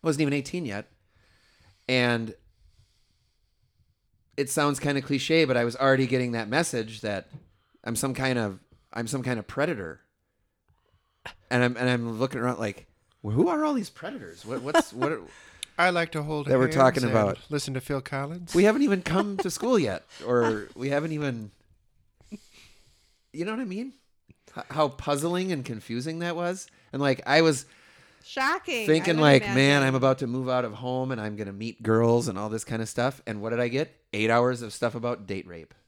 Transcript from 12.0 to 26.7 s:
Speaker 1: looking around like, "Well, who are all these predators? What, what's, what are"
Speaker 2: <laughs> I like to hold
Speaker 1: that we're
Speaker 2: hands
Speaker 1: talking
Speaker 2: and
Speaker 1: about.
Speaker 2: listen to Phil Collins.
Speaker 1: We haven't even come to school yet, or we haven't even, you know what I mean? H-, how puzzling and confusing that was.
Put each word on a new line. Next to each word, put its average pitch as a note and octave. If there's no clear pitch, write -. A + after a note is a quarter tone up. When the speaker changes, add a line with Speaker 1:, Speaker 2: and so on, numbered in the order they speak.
Speaker 1:
looking C3
around A#2+
like, G#2
"Well, G#2+
who D#3+
are D#4
all D4+
these A3
predators? F#2+
What, A#2
what's, D3
what C3+
are" B2
Speaker 2:
<laughs> -
I F3
like E3+
to D3+
hold D3
Speaker 1:
that C3+
we're B2+
Speaker 2:
hands D#3
Speaker 1:
talking C3
Speaker 2:
and C3
Speaker 1:
about. G#2+
Speaker 2:
listen C#3+
to C3
Phil C#3
Collins. D3+
Speaker 1:
We F3
haven't A3
even G3+
come G3
to G3
school A#3+
yet, G#2+
or A2+
we B2+
haven't D3+
even, B2+
you D#3
know G3+
what A3
I C4
mean? A3
H-, -
how D3
puzzling E3
and C3+
confusing B2+
that F3
was. F3